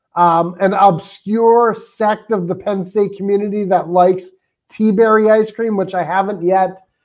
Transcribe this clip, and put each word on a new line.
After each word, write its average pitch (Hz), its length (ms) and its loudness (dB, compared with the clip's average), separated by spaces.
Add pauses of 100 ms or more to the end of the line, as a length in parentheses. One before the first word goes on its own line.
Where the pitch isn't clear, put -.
(160)
um, 170 460 2
an 190 120 0
obscure 220 1000 2
sect 214 560 -6
of 185 160 -2
the 180 80 -4
Penn 196 280 -6
State 202 340 -4
community 202 480 -2
that 175 240 0
likes 180 420 2 (380)
tea 214 220 0
berry 214 380 2
ice 214 220 2
cream, 226 260 -4
which 190 160 -4
I 180 100 -2
haven't 190 380 -4
yet 185 440 -2 (180)